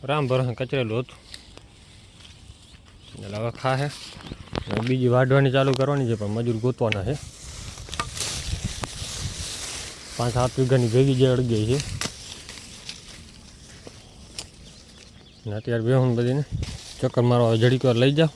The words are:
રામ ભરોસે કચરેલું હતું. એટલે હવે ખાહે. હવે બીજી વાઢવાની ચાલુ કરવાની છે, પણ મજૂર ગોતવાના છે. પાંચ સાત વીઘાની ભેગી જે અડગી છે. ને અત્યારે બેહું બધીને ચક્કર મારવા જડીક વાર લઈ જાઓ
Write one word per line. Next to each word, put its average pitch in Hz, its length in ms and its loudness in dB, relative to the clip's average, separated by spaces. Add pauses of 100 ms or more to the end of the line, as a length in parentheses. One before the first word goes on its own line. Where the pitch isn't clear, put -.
રામ 143 240 0
ભરોસે 127 320 2
કચરેલું 123 420 -2
હતું. - 160 -10 (2000)
એટલે 101 240 -12
હવે 113 140 -4 (100)
ખાહે. 131 260 0 (800)
હવે - 220 -2
બીજી 127 280 4
વાઢવાની 131 400 6
ચાલુ 135 240 4
કરવાની 135 300 2
છે, 117 60 2
પણ 104 200 -4
મજૂર 117 280 0
ગોતવાના 110 440 0
છે. 143 80 -2 (3000)
પાંચ 120 220 -2
સાત 123 240 2
વીઘાની 123 360 4
ભેગી 135 260 6
જે 131 80 6
અડગી 123 420 2
છે. 135 80 2 (3750)
ને 107 100 -6
અત્યારે 113 300 -2
બેહું 131 300 4
બધીને 123 280 0 (560)
ચક્કર 127 240 0
મારવા 120 380 4
જડીક 123 240 4
વાર 120 120 4
લઈ 135 160 4
જાઓ 156 220 4